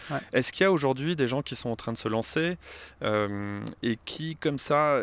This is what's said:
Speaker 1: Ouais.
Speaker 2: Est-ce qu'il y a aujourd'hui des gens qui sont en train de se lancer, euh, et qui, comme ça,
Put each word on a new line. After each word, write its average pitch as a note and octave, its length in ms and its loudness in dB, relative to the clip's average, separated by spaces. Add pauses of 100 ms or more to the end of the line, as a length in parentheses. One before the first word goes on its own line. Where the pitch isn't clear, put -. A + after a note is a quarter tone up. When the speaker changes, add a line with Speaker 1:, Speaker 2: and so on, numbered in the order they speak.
(120)
Speaker 1:
Ouais. C#3+ 60 -2 (160)
Speaker 2:
Est-ce B3+ 180 4
qu'il - 120 2
y F#3+ 40 8
a G3 40 8
aujourd'hui C#3 440 2
des C#3 120 2
gens C3 140 0
qui - 140 -6
sont - 140 -4
en A2+ 60 -2
train - 160 -6
de A2+ 60 -4
se - 100 -4
lancer, D#3 500 0 (440)
euh, G2+ 600 -2 (200)
et A2+ 240 0
qui, D#3+ 320 -6
comme C#3+ 220 0
ça, D3 440 2